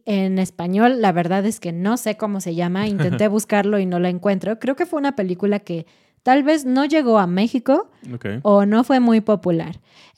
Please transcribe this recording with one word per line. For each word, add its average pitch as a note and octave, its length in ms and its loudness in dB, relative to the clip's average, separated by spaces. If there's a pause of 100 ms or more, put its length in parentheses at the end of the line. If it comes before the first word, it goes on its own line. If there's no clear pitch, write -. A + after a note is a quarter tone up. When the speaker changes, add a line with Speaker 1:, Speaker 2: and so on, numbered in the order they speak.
Speaker 1:
en F#3+ 340 0
español, G3 640 0
la G3 120 2
verdad F3 340 0
es A3 140 -4
que E3+ 120 -8
no F#3+ 240 -2
sé G#3+ 200 -4
cómo G3+ 240 -4
se F3 140 -6
llama. F3+ 340 -2
Intenté G3 400 0
Speaker 2:
<laughs> - 0 -
Speaker 1:
buscarlo G3+ 500 0
y F#3+ 80 0
no F3+ 140 -2
la F3+ 100 0
encuentro. F#3+ 480 -2
Creo C4 180 -4
que F4 100 -4
fue E4 120 -6
una C#4 180 -2
película G3 440 -2
que E3 260 -10 (360)
tal C4+ 200 4
vez D4 240 0
no C4 180 0
llegó C#4 340 2
a F#3 80 2
México A3+ 640 0 (220)
Speaker 2:
Ok. A#2+ 140 -10 (160)
Speaker 1:
o G3+ 240 6
no A3 180 4
fue C4 160 2
muy A3+ 220 4
popular. F3 580 -2 (380)